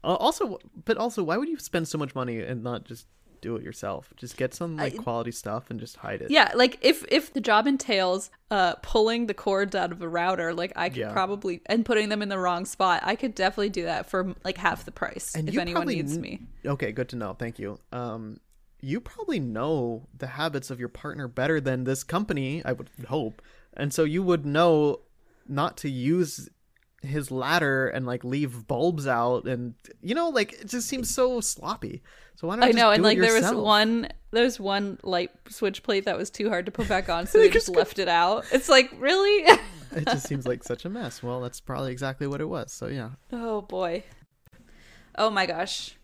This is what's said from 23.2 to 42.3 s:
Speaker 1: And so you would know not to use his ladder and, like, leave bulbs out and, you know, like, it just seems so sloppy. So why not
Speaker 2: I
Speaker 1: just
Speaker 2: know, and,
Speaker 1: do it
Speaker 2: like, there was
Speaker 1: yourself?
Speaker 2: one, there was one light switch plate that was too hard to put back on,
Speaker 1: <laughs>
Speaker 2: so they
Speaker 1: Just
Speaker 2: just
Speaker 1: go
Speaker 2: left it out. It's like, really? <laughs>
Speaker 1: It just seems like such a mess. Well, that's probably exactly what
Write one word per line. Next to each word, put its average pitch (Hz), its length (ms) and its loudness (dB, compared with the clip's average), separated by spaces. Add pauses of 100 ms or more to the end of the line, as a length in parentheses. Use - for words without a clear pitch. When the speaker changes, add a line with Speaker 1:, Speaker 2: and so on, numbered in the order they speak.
Speaker 1:
And 151 180 -4
so 165 120 2
you 170 180 0
would 175 220 2
know 151 560 4 (460)
not 143 300 -2
to 147 120 -6
use 147 600 0 (520)
his 139 300 -4
ladder 135 580 2
and, 131 160 -4
like, 123 180 -4
leave 123 440 -4
bulbs 147 400 0
out 120 380 2
and, 123 280 -4 (280)
you 208 140 -4
know, 339 140 0
like, 220 240 0
it - 140 -18
just 240 200 -6
seems 254 260 -4
so 254 280 2
sloppy. - 600 -6 (340)
So 165 120 -8
why 196 80 -2
not 240 80 4
Speaker 2:
I 254 60 8
Speaker 1:
just 233 80 6
Speaker 2:
know, 226 140 8
and, 190 120 6
Speaker 1:
do 214 40 8
it - 20 10
Speaker 2:
like, 185 100 6
there 226 140 6
was 220 100 6
Speaker 1:
yourself? 214 200 2
Speaker 2:
one, 220 440 4 (240)
there 233 120 4
was 247 160 2
one 196 440 -2
light 175 260 0 (200)
switch - 340 -4
plate 196 220 0
that 196 120 0
was 196 120 -6
too 208 200 -4
hard 180 160 -2
to 202 60 -8
put 214 180 -4
back 190 200 0
on, 170 180 -2
Speaker 1:
<laughs> - 0 -
Speaker 2:
so 214 100 4
they 214 120 12
Speaker 1:
Just 226 180 4
Speaker 2:
just 185 60 -4
Speaker 1:
go 160 60 6
Speaker 2:
left - 200 0
it 180 80 0
out. 175 440 4
It's 262 180 2
like, 262 300 10
really? 381 460 4 (180)
<laughs> - 320 -16
Speaker 1:
It 160 120 -2
just 151 200 0
seems 135 200 -4
like 127 160 -2
such - 220 -6
a 175 40 -6
mess. 202 320 -8
Well, 123 200 -6
that's 123 180 -10
probably 135 320 -6
exactly 135 340 -6
what 143 160 -4